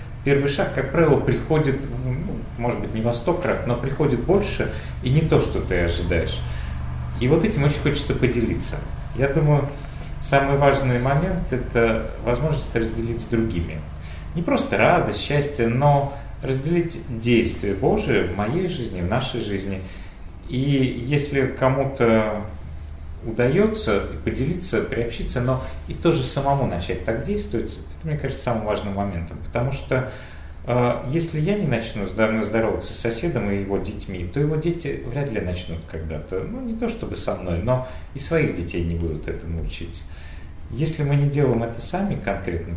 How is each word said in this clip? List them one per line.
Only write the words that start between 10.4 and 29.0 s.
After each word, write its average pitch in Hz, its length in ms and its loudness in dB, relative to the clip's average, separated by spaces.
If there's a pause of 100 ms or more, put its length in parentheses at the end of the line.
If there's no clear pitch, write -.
важный 131 400 4
момент — 165 540 2
это 117 580 2 (140)
возможность 139 500 0
разделить 113 460 0
с - 40 -6
другими. 87 560 0 (540)
Не 170 80 0
просто 254 340 2
радость, 131 440 4
счастье, 139 480 2
но 139 440 4 (300)
разделить 143 640 0
действие 110 680 2
Божие 135 500 2
в 87 120 -2
моей 143 320 0
жизни, 98 320 -4
в 87 80 0
нашей 123 340 0
жизни. 98 380 -4 (680)
И 131 580 2
если 139 400 2
кому-то 117 960 2 (840)
удается 123 800 2 (220)
поделиться, 123 580 0
приобщиться, - 580 -2
но 123 220 0 (260)
и - 60 -6
тоже 143 280 4
самому 135 440 2
начать - 380 -2
так 120 200 -2
действовать, 202 540 -2 (200)
это, 160 100 -6
мне 147 100 0
кажется, - 240 -4
самым 110 240 0
важным 101 280 -2
моментом. 85 520 -4